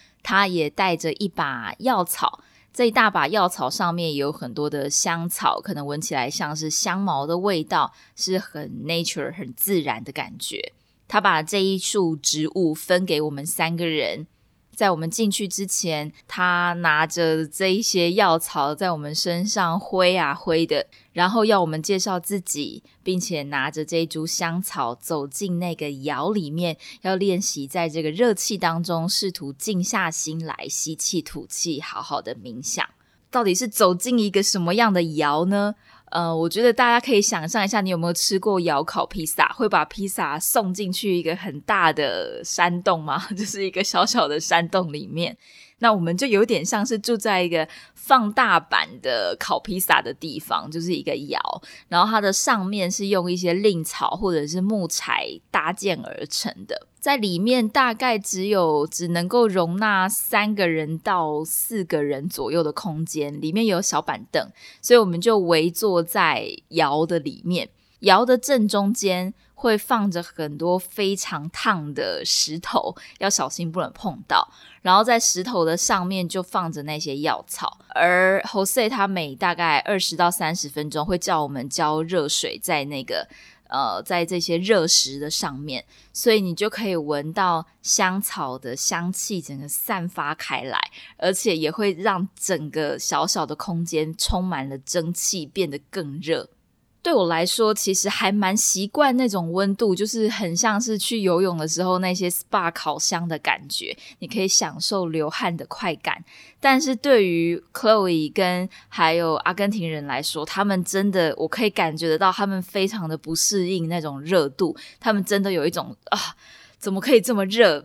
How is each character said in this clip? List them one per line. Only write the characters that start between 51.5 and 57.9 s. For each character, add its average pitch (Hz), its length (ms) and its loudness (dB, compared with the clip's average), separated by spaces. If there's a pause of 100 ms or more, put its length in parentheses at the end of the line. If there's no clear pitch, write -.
然 175 120 0
后 196 80 6
它 220 140 0
的 196 100 2
上 214 320 0
面 190 280 -2
是 196 160 -4
用 180 240 0
一 175 40 0
些 180 160 0
蔺 185 320 2
草 - 280 -2
或 190 200 -2
者 151 140 0
是 165 160 -4
木 196 260 0
材 - 400 -2 (220)
搭 170 240 0
建 190 300 -2
而 - 240 -10
成 - 260 -6 (140)
的。 - 200 -10 (120)
在 285 180 0
里 190 220 -2
面 233 280 2
大 247 280 2